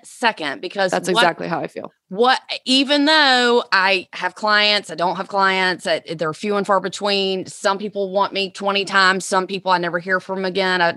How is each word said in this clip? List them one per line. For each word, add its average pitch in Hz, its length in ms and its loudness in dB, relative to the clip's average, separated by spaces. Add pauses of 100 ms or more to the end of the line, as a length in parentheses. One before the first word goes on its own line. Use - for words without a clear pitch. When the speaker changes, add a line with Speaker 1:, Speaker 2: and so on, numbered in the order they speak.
Speaker 1:
second, 160 580 -4
because 185 300 -2
Speaker 2:
That's 180 180 0
Speaker 1:
what 185 140 2
Speaker 2:
exactly 165 240 0
how 170 120 -4
I - 60 -4
feel. - 260 -12 (180)
Speaker 1:
what, 233 300 2 (260)
even 277 400 2
though 254 640 4
I 190 420 2
have 180 220 -6
clients, 208 560 2
I 160 40 -10
don't 175 200 0
have 185 140 -8
clients, 190 580 0
I, 160 140 0 (140)
they're 160 200 -2
few 208 220 -4
and 196 100 -2
far 196 120 4
between. 190 680 -2
Some 196 320 -2
people 196 320 -6
want 196 220 0
me 190 180 -4
twenty 196 340 -2
times. 190 400 0
Some 185 220 -2
people 190 240 -6
I 180 80 2
never 170 180 -4
hear 185 220 -4
from 190 260 -6
again. 185 360 0
I 170 160 2